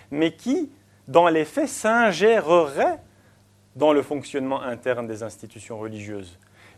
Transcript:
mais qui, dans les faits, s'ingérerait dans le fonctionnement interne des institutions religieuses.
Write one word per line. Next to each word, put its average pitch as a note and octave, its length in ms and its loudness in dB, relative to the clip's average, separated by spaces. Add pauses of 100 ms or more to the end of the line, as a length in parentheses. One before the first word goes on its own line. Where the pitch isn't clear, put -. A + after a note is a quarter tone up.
(120)
mais D#3+ 240 0
qui, C#4+ 340 -4 (380)
dans E3+ 180 6
les D#3+ 180 4
faits, C#4 240 -4
s'ingérerait G3+ 1300 2 (760)
dans D3+ 180 4
le C#3+ 100 4
fonctionnement C3+ 600 -6
interne A#2+ 460 -4
des A2 160 -8
institutions A2 540 -16
religieuses. G#2 600 -12 (400)